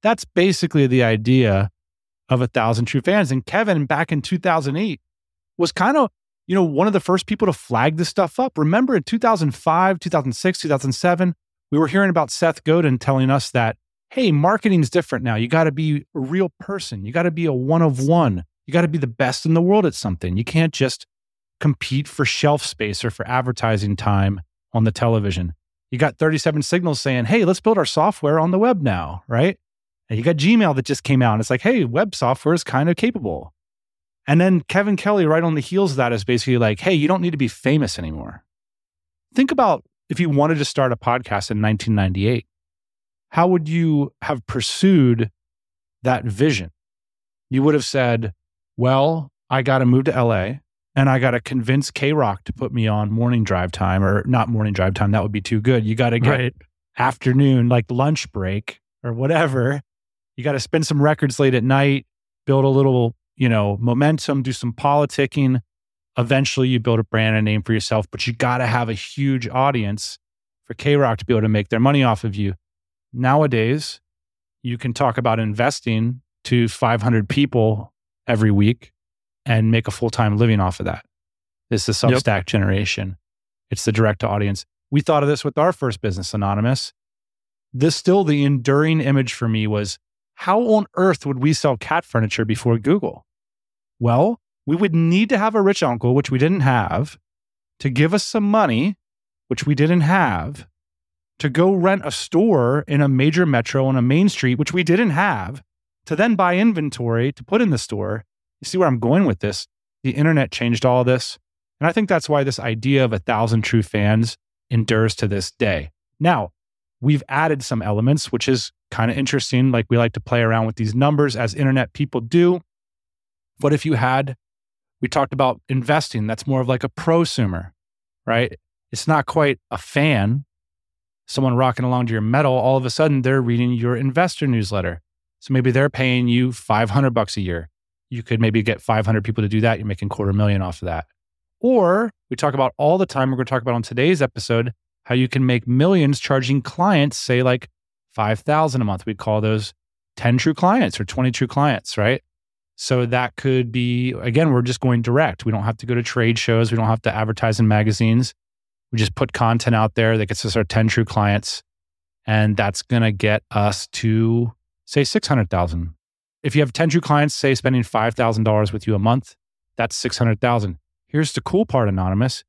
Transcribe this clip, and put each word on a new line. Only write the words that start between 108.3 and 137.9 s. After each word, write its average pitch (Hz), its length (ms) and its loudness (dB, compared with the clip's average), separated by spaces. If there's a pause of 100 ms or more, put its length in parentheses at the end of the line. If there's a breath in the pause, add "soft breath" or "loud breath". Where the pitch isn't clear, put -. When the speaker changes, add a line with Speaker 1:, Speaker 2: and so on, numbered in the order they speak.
Speaker 1:
You - 60 -18
see 185 140 -4
where 180 80 4
I'm 127 100 2
going 139 280 2
with 107 140 0
this? - 280 -6 (360)
The 131 80 -2
internet 147 380 2
changed 117 340 -4
all 127 200 4
this. 123 340 -2 (420)
And 147 80 0
I 170 40 2
think 208 180 -2
that's 170 180 0
why 147 160 2
this 135 160 -4
idea 127 460 0
of 113 80 -2
a 98 60 -2
thousand 113 420 0
true 107 220 0
fans 110 520 0 (360)
endures 113 460 2
to 113 100 -2
this 98 240 -4
day. 85 400 -4 (280)
Now, 147 300 0 (500)
we've 139 300 0
added 147 320 0
some 117 220 -6
elements, 113 480 0
which 120 180 -2
is 127 220 -2 (180)
kinda 113 260 -2
interesting. 131 560 0
Like, 117 200 0
we 117 80 2
like 117 140 0
to - 60 -8
play 120 220 -2
around 113 240 0
with 113 120 -8
these 110 180 -4
numbers 143 400 2
as 110 180 -4
internet 135 400 0
people 135 260 -4
do. 170 420 2 (1000)
What 147 140 2
if 147 120 -2
you 156 80 0
had, 127 420 0 (680)
we 123 60 -4
talked 135 260 -2
about 131 360 0
investing. 131 560 -2
That's 110 220 -6
more 131 140 0
of, 120 60 -2
like, 127 160 -2
a 120 60 -4
prosumer, 113 840 -2 (520)
right? 117 300 0 (360)
It's - 160 -8
not 151 200 0
quite 143 320 0 (100)
a 117 80 -8
fan, 135 680 0 (840)
someone 131 280 0
rocking 127 300 0
along 123 220 -2
to 113 60 -4
your 107 80 -2
metal. 131 320 0
All 127 240 2
of 127 80 -2
a 127 40 -4
sudden, 143 320 0
they're 131 200 2
reading 120 320 0
your 120 220 -2
investor 139 520 -2
newsletter. 95 560 -2 (380)
So - 120 -6
maybe 127 160 2
they're 135 220 2
paying 127 360 0
you 123 240 2
five 110 380 0
hundred 135 220 2
bucks 113 260 -2
a 104 40 -4
year. 85 280 -6 (400)